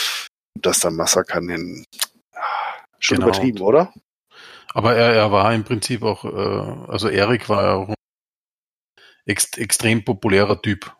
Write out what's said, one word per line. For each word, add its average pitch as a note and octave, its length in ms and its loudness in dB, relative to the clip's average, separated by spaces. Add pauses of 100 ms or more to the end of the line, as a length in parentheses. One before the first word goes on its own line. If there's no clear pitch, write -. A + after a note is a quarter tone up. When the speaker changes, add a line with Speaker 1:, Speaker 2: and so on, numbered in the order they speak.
(540)
Speaker 1:
Das - 260 0
dann E2 160 -2
Massaker E2+ 460 0
nennen. F2 420 -8 (1120)
Schon - 200 0
Speaker 2:
Genau. F2 100 0
Speaker 1:
übertrieben, G#2 320 -2
oder? B2+ 320 2 (800)
Speaker 2:
Aber A2+ 220 2
er, A#2 200 4
er G#2+ 180 4
war G2+ 200 4
im A2 120 0
Prinzip A2+ 380 -4
auch, G#2+ 220 -4
äh, G2+ 640 -6
also G2+ 180 -2
Eric G2+ 400 2
war G#2 160 2
ja F#2+ 100 2
auch F#2+ 140 -2
ein G#2+ 60 -6 (1300)
ext-, - 320 -4
extrem A2+ 460 2
populärer G#2 580 2
Typ, - 380 -4